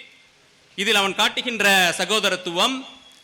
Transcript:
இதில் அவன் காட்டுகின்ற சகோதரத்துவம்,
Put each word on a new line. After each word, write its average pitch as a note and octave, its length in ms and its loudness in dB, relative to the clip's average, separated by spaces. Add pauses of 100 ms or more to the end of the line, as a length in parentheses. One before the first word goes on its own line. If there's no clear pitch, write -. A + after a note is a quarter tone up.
(760)
இதில் G3+ 180 0
அவன் G3 200 0
காட்டுகின்ற G3+ 840 2
சகோதரத்துவம், F#3+ 840 -2 (400)